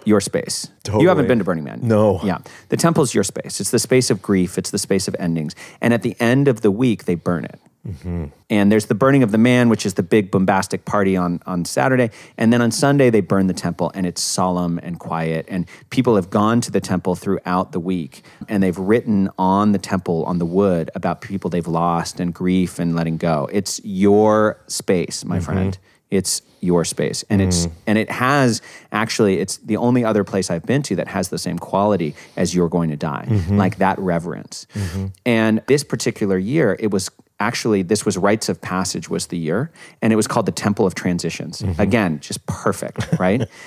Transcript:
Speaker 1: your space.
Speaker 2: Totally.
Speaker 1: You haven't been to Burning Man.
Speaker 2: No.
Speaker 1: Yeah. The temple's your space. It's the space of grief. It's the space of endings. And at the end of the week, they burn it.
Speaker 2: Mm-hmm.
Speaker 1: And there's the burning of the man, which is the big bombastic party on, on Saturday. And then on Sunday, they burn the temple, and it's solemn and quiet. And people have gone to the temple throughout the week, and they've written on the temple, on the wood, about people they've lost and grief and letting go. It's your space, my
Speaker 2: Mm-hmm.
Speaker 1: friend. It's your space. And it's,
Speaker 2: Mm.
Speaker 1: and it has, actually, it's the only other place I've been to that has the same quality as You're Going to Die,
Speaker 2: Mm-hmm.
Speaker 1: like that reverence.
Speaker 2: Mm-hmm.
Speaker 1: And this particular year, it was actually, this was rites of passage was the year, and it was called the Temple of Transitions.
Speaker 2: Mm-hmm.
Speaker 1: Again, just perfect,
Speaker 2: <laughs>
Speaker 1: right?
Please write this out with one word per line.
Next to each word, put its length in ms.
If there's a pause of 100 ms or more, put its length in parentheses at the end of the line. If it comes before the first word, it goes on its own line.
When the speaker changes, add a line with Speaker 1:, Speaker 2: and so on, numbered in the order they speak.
Speaker 1:
your 140
space. 500 (140)
Speaker 2:
Totally. 200
Speaker 1:
You 60
haven't 180
been 100
to 60
Burning 200
Man. 200
Speaker 2:
No. 400
Speaker 1:
Yeah. 160 (300)
The 80
temple's 360
your 100
space. 380
It's 80
the 80
space 320
of 140
grief. 340
It's 140
the 80
space 280
of 120
endings. 340 (280)
And 120
at 80
the 180
end 280
of 140
the 100
week, 340
they 80
burn 320
it. 140 (280)
Speaker 2:
Mm-hmm. 380 (240)
Speaker 1:
And 220
there's 160
the 80
burning 260
of 100
the 60
man, 320
which 160
is 80
the 80
big 300
bombastic 540
party 300
on, 300
on 200
Saturday. 440 (300)
And 120
then 120
on 80
Sunday, 400
they 100
burn 240
the 80
temple, 400
and 140
it's 160
solemn 580
and 160
quiet. 500
And 200 (240)
people 240
have 160
gone 300
to 100
the 100
temple 320
throughout 580
the 80
week, 440 (260)
and 140
they've 160
written 580
on 360
the 40
temple, 480
on 140
the 80
wood, 480
about 260
people 300
they've 160
lost 520
and 140
grief 460
and 160
letting 220
go. 340
It's 320
your 840
space, 580
my 140
Speaker 2:
Mm-hmm. 80
Speaker 1:
friend. 320 (340)
It's 300 (200)
your 240
space. 440
And 120
it's, 260
Speaker 2:
Mm. 40 (160)
Speaker 1:
and 100
it 120
has, 520 (300)
actually, 480
it's 180
the 200
only 280
other 180
place 260
I've 160
been 180
to 120
that 120
has 220
the 80
same 220
quality 560 (220)
as 180
You're 140
Going 220
to 40
Die, 340
Speaker 2:
Mm-hmm. 280
Speaker 1:
like 200
that 220
reverence. 640 (100)
Speaker 2:
Mm-hmm. 300 (200)
Speaker 1:
And 420
this 160
particular 540
year, 420
it 120
was 180 (300)
actually, 420
this 240
was 120
rites 320
of 120
passage 480
was 180
the 100
year, 340 (300)
and 120
it 20
was 120
called 180
the 60
Temple 340
of 100
Transitions. 640
Speaker 2:
Mm-hmm. 200
Speaker 1:
Again, 380
just 260
perfect, 680
Speaker 2:
<laughs> 60
Speaker 1:
right? 220 (260)